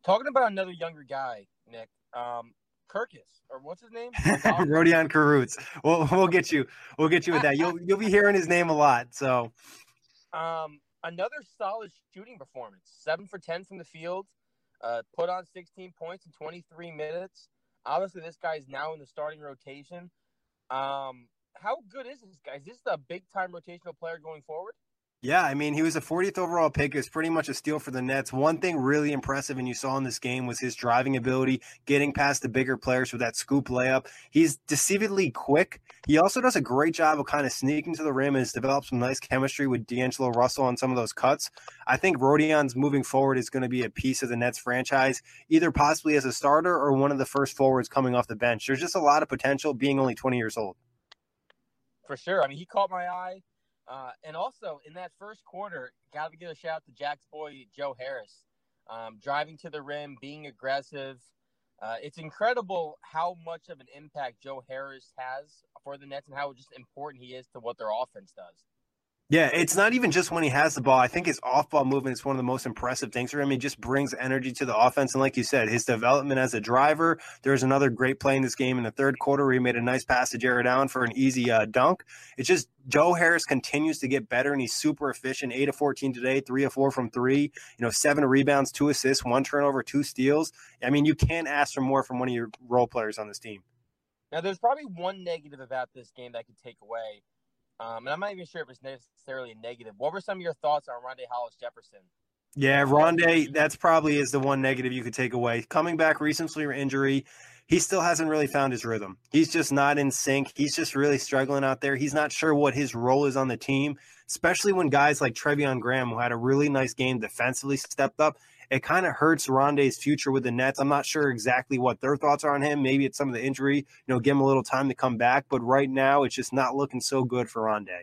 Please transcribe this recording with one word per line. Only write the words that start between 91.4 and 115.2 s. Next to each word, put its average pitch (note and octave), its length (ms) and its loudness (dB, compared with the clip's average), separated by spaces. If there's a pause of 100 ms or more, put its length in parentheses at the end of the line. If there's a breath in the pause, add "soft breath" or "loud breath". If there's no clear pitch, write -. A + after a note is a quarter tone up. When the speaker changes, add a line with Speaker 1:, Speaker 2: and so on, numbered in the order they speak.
Speaker 2:
ask D3 260 2
for C#3 60 -4
more C3+ 240 2
from B2+ 160 -6
one B2+ 80 -2
of B2 60 -2
your A#2 160 -6 (180)
role B2 180 4
players A2 320 -4
on G#2+ 80 -10
this G2+ 140 -16
team. G#2 240 -16 (640)
Speaker 1:
Now, D#3 100 -6
there's F#3 200 -6
probably C#4 240 0
one F#3 400 -8
negative D3 340 -8
about B2+ 380 -8
this A#2+ 200 -20
game B2 140 -18
that A#2 80 -12
I A2+ 60 -12
could A2 180 -20
take A#2 180 -20
away. A2 440 -12 (540)
Um, A#2 280 -12
and - 20 -8
I'm D#3 120 -6
not G3+ 120 -6
even F3+ 140 -14
sure E3+ 160 -12
if B2+ 80 -12
it's B2+ 120 -20
necessarily C3 680 -14
a A2 40 -20
negative. A2+ 440 -16
What D3 160 -4
were G3 80 -10
some G3 160 -8
of - 20 -14
your E3+ 140 -6
thoughts D3 340 -4
on B2 60 -12
Rondae B2+ 360 -14
Hollis-Jefferson? A#2+ 680 -12 (560)
Speaker 2:
Yeah, C#3 260 4
Speaker 1:
Um, C#3 80 4
Speaker 2:
Rondae, E3 640 6
that's D3+ 240 2
probably D#3 400 4
is C3+ 140 0
the C#3 100 0
one C3+ 220 2
negative B2+ 300 0
you B2+ 100 -6
could A#2 100 -8
take B2 220 -4
away. A#2 340 -2
Coming E3 300 0
back D#3 200 4
recently D#3 460 -4
from C#3+ 80 -4
injury, C3+ 540 0 (400 loud breath)
he E3+ 120 4
still F#3 220 0
hasn't D#3+ 300 0
really D3+ 160 2
found C#3 260 0
his A#2 140 -6
rhythm. G2+ 320 -6 (120)
He's D#3 220 4
just D#3+ 200 0
not C#3+ 260 4
in C#3 120 2
sync. C3+ 440 -2
He's C#3+ 200 -2
just D#3+ 220 -4
really C#3 220 2
struggling C#3 460 0
out C3+ 180 -2
there. C#3 140 0
He's C#3 180 -4
not D3+ 180 0
sure D#3+ 220 2
what C#3+ 180 4
his C3 220 -4
role C3 320 2
is C3+ 100 0
on C3 120 0
the A#2 100 -4
team, C#3 400 -2 (280 soft breath)
especially F3+ 460 0
when F3+ 160 2
guys C#3+ 320 4